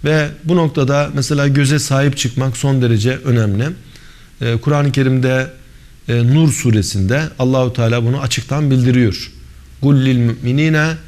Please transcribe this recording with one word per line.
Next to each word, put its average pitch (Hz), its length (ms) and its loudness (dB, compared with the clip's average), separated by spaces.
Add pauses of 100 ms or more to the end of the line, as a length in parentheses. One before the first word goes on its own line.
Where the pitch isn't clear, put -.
Ve 151 220 0 (160)
bu 165 120 0
noktada 147 580 0
mesela 143 340 0
göze 139 320 2
sahip 139 380 0
çıkmak 127 400 -4
son 135 240 0
derece 117 300 2
önemli. 117 540 0 (760)
E, 117 160 -2
Kur'an-ı 143 340 0
Kerim'de, 131 580 0 (580)
e, 120 260 2
Nur 156 180 4
suresinde 107 720 0 (160)
Allahu 127 340 0
Teala 120 320 -2
bunu 131 160 -2
açıktan 139 500 -2
bildiriyor. 123 600 0 (500)
"Kul 139 240 2
lil 131 140 2
mu'minina 151 800 0 (100)